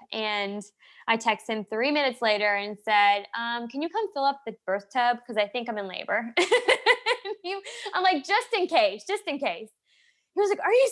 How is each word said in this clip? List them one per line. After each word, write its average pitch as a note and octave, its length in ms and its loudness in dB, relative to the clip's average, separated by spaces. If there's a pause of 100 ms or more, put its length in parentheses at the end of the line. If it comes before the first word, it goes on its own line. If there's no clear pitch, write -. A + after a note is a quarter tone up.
(120)
And G#3 500 -4 (460)
I A3+ 100 4
text A3+ 320 -2
him G#3+ 160 -4
three A#3+ 260 0
minutes C#4 300 0
later G#3 340 2
and G3+ 280 -6
said, G3+ 420 4 (120)
"Um, A#3 320 -4
can C4+ 120 -8
you E4 80 -4
come G#4 240 -4
fill C#4 120 -2
up C#4 200 0
the G#3+ 100 -8 (100)
birth G3+ 260 -2
tub? A#3+ 340 0
'Cause G#3+ 120 -4
I G#3 100 2
think A#3 220 -6
I'm G#3+ 80 -6
in G3 100 -6
labor." A3 500 -6
<laughs> F4 60 4 (1000)
He, F4 120 -6 (380)
I'm F#4 100 0
like, F4+ 220 2
"Just A#4+ 280 0
in F#4 140 0
case, A3 400 2
just G4+ 200 -4
in C#4+ 120 -4
case." G#3+ 300 -6 (680)
He F#4+ 60 2
was G4+ 80 4
like, G4+ 140 0
"Are F4+ 80 2
you B4+ 200 6